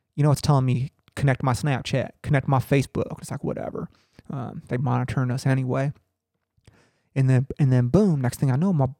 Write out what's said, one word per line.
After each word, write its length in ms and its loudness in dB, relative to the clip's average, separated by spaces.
you 80 0
know, 80 6
it's 100 2
telling 240 2
me, 260 0
"Connect 260 0
my 120 0
Snapchat, 580 -2
connect 260 0
my 120 2
Facebook." 600 -2
It's 120 -14
like, 120 -8
whatever. 460 -8
Um, 380 -10
they 100 -4
monitoring 540 -2
us 140 -6
anyway. 480 0
And 140 2
then, 180 4
and 140 4
then 160 4
boom, 320 4
next 200 -4
thing 120 0
I 60 0
know, 160 0
my, 140 2